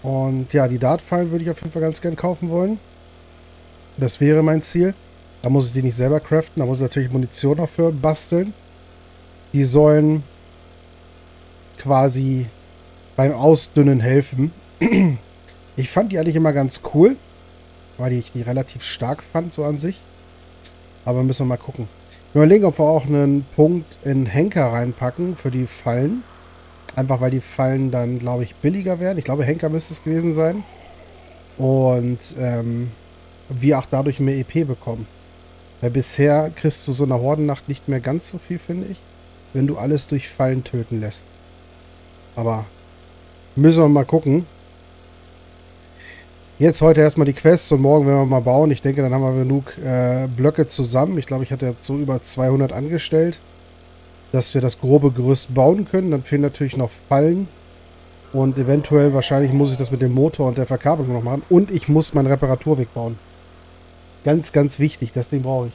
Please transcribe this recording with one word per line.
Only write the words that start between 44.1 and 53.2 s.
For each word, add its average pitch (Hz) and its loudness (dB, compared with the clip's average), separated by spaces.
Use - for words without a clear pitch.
Jetzt 156 4
heute 156 6
erstmal 151 4
die 139 0
Quests 165 2
und 143 2
morgen 143 4
werden 139 4
wir 131 2
mal 131 2
bauen. 135 2
Ich 127 -4
denke, 139 -2
dann 131 0
haben 135 0
wir 131 0
genug, 135 -4
äh, 127 -2
Blöcke 135 0
zusammen. 131 -2
Ich 139 -6
glaube, 131 -6
ich 131 -8
hatte 131 -6
jetzt 120 -8
so 135 -6
über 135 -4
zweihundert 131 0
angestellt, 160 -2